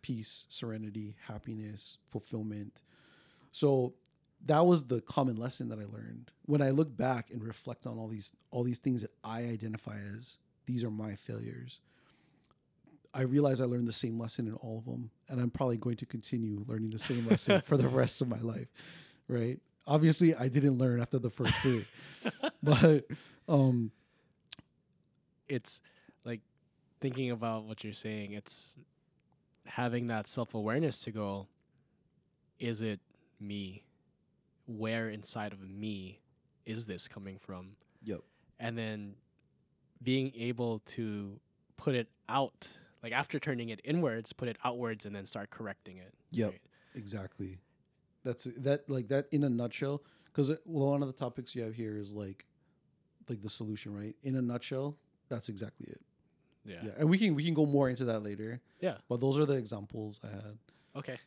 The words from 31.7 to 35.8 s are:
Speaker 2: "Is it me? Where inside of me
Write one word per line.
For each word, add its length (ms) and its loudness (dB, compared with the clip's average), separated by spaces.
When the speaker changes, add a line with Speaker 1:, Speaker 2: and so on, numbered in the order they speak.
Speaker 2:
"Is 240 -4
it 180 -2
me? 420 -8
Where 420 -2
inside 440 -6
of 160 -16
me 520 -8